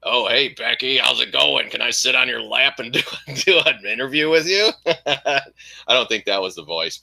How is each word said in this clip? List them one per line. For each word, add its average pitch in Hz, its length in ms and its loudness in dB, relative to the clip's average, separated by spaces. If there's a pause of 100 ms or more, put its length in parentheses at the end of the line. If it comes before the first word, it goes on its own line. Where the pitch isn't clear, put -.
Oh, 117 260 0
hey, 127 220 2
Becky, 123 480 -2
how's 123 240 2
it 127 100 -2
going? - 380 2
Can - 120 -6
I 120 100 -2
sit 127 240 0
on 127 120 2
your 117 140 -4
lap 120 380 0
and 120 120 -8
<laughs> - 20 -14
do, - 80 -2 (340)
do 180 300 4
an 120 200 0
interview 135 440 -2
with 160 180 4
you? 202 220 2 (100)
<laughs> - 60 -12
I 147 560 -2 (460)
don't 120 220 2
think 110 160 -2
that 98 160 0
was 92 140 -4
the 82 80 -14
voice, 82 340 -6
<laughs> - 60 -18